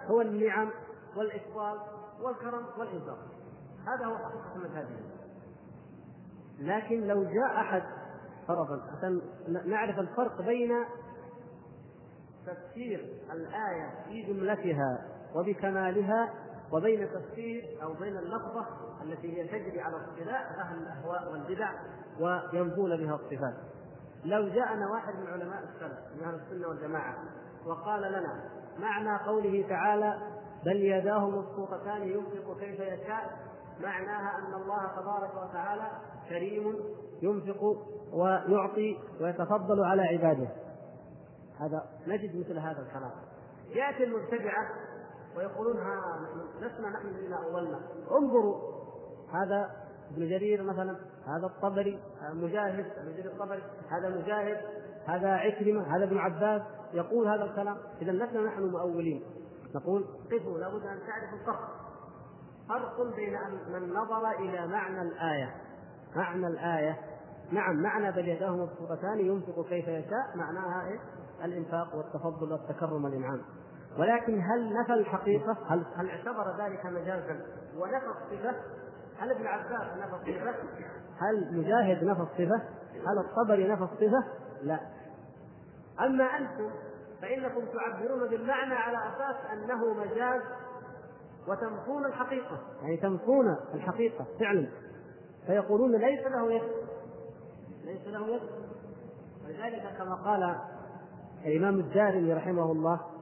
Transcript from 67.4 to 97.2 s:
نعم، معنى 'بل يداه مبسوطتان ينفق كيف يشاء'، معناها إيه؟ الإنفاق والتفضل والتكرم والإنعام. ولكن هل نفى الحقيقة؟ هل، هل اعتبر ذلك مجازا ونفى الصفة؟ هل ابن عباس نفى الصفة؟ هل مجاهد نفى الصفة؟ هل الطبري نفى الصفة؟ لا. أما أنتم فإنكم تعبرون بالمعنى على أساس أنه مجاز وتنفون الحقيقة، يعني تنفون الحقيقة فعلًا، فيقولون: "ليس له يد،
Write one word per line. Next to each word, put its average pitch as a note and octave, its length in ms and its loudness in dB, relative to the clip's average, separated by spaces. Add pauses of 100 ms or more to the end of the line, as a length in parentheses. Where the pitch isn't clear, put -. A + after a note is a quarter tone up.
نعم، F#3 300 4
معنى G3+ 300 4
'بل F3 160 2
يداه F3+ 240 2
مبسوطتان F3 680 -2
ينفق F#3 500 2
كيف F3 180 0
يشاء'، E3+ 500 0
معناها F3+ 500 -2
إيه؟ G#3+ 120 -4 (460)
الإنفاق E3+ 500 -2
والتفضل D#3 560 -2
والتكرم D3+ 540 0
والإنعام. C3 360 -2 (580)
ولكن A3+ 420 6
هل A3 320 2
نفى A#3 200 4
الحقيقة؟ G#3 640 4 (100)
هل، E3 160 4 (120)
هل F3+ 140 -2
اعتبر G3 560 -2
ذلك G3 200 -4
مجازا E3+ 600 -4 (320)
ونفى A#3 280 0
الصفة؟ A3 500 -4 (640)
هل A#3 120 2
ابن A3 160 0
عباس A#3 500 -2
نفى F#3+ 180 -6
الصفة؟ F#3 400 -2 (640)
هل F3+ 380 2
مجاهد F#3+ 460 6
نفى F#3 180 6
الصفة؟ F3+ 400 4 (460)
هل G3+ 100 4
الطبري G3+ 500 6
نفى G3+ 160 4
الصفة؟ G#3+ 400 6 (380)
لا. D3+ 180 0 (1200)
أما C4 240 8
أنتم B3+ 460 0 (520)
فإنكم A#3+ 440 0
تعبرون A3+ 640 0
بالمعنى B3+ 440 2
على A#3+ 240 2
أساس B3 560 -2
أنه A3 400 2
مجاز G#3 480 2 (1080)
وتنفون A3 580 0
الحقيقة، B3 520 -2 (240)
يعني D#3+ 160 2
تنفون G3 580 6 (180)
الحقيقة A3+ 520 2 (140)
فعلًا، G3+ 280 6 (800)
فيقولون: G#3 480 8
"ليس C4 320 6
له A#3 260 4
يد، A3+ 80 4 (1200)